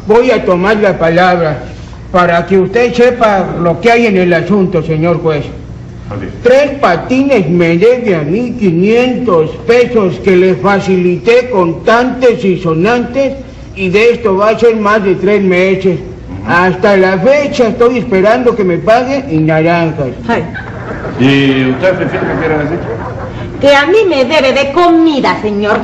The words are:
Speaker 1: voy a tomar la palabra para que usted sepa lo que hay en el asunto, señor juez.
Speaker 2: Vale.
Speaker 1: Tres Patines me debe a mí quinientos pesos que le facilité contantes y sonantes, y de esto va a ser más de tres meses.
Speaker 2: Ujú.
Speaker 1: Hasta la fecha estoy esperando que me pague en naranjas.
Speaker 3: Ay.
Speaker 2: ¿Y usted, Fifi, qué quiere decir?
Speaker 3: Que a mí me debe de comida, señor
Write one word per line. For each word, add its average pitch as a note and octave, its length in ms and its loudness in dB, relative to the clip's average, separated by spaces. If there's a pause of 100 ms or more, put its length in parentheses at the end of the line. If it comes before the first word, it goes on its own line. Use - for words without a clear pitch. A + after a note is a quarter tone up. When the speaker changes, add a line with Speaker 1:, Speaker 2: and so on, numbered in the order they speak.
Speaker 1:
voy A#3+ 240 4
a G#3+ 140 0
tomar F#3+ 320 0
la G3 200 0
palabra E3 600 0 (520)
para E3+ 340 2
que F#3+ 120 2
usted A3+ 360 0
sepa A#3 520 2 (160)
lo E3+ 200 0
que A#3 100 4
hay A#3 160 2
en F#3+ 100 2
el F3+ 160 2
asunto, F3 480 0
señor D#3+ 400 -2
juez. D3+ 240 -2 (640)
Speaker 2:
Vale. G2+ 200 -10 (120)
Speaker 1:
Tres C4+ 380 4
Patines A#3 680 0
me E3+ 280 2
debe A3 380 2
a D#3 60 -2
mí G#3 380 -2
quinientos G3+ 920 2 (160)
pesos A3+ 560 2
que F#3+ 120 2
le F3+ 200 4
facilité F#3+ 960 0
contantes A3+ 920 0
y F#3 160 0
sonantes, A#3+ 720 -2 (420)
y F#3+ 140 -4
de A3 220 4
esto G3+ 240 0
va G#3 140 0
a G#3+ 100 -4
ser A3+ 180 4
más G#3 260 0
de F#3+ 120 0
tres G3 280 0
meses. F#3 560 0
Speaker 2:
Ujú. - 520 -10
Speaker 1:
Hasta F#3 460 2
la F#3 220 2
fecha C4+ 480 2
estoy A#3+ 320 2
esperando G#3+ 560 2
que G#3 80 0
me E3+ 140 0
pague B3 520 0
en D#3 160 0
naranjas. D#3+ 640 0 (200)
Speaker 3:
Ay. G#3+ 160 -2 (760)
Speaker 2:
¿Y C3+ 520 2
usted, F#3 280 0
Fifi, D3 180 -4
qué D#3+ 220 -4
quiere D#3 240 -2
decir? E3+ 160 -4 (840)
Speaker 3:
Que C#4 140 6
a C#4+ 100 2
mí F#4 120 2 (120)
me C4+ 160 2
debe C4+ 280 2
de C#4 180 -2
comida, E4 680 2
señor G#3 420 -2